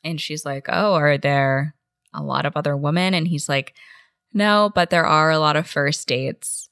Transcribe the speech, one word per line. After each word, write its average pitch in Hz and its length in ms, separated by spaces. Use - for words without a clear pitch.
And 156 180
she's 156 240
like, 139 240
"Oh, 202 240
are 147 240
there 139 580
a 151 100
lot 139 220
of 143 100
other 147 220
women?" 170 360
And 165 140
he's 151 220
like, 139 240
"No, 208 400
but 175 180
there 170 140
are 156 240
a 156 100
lot 151 180
of 160 100
first 143 400
dates." - 640